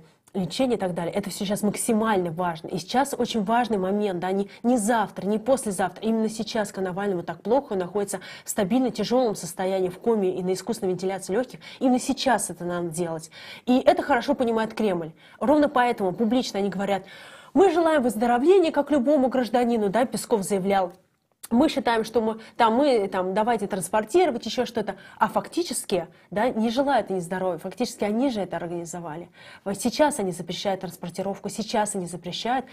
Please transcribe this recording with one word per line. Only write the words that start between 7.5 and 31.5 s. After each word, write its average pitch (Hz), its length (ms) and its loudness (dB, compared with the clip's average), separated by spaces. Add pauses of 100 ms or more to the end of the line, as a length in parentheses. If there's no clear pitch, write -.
он 190 60 0
находится 190 400 -4 (240)
в - 60 -10
стабильно 226 420 0
тяжелом 214 440 0
состоянии, 185 540 -2
в 180 100 -12
коме 208 380 2
и 185 60 -4
на 185 100 0
искусственной 185 380 -2
вентиляции 190 420 -4
легких, 254 260 -2 (200)
именно 247 200 4
сейчас 240 500 0
это 175 160 -10
надо 175 240 -2
делать. 165 420 -6 (340)
И 254 140 4
это 339 240 4
хорошо 262 320 2
понимает 220 380 0
Кремль. 175 380 -2 (280)
Ровно 285 300 4
поэтому 240 420 2
публично 226 480 0
они 202 100 0
говорят: 190 340 -2 (500)
«Мы 359 180 8
желаем 320 320 4
выздоровления, 247 680 4
как 285 200 -2
любому 277 380 4
гражданину», 233 600 2
да, 220 160 2
Песков 208 380 -2
заявлял. 190 480 0 (580)
«Мы 262 200 6
считаем, 233 340 0
что 226 160 -2
мы, 220 220 -2 (160)
там, 226 160 6
мы, 247 340 4
там, 190 260 -2
давайте 214 340 0
транспортировать, 220 800 0
еще 233 200 -2
что-то». 214 320 -4 (200)
А 214 120 2
фактически, 208 800 -2 (220)
да, 214 200 0
не 226 200 0
желают 262 400 0
они 190 120 -2
здоровья, 185 360 -4
фактически 190 460 -6
они 226 260 0
же 214 120 -2
это 180 160 -6
организовали. 170 720 -8 (340)
Вот 196 140 -4
сейчас 277 420 2
они 185 140 -2
запрещают 180 480 -4
транспортировку, 190 640 -8
сейчас 208 480 -2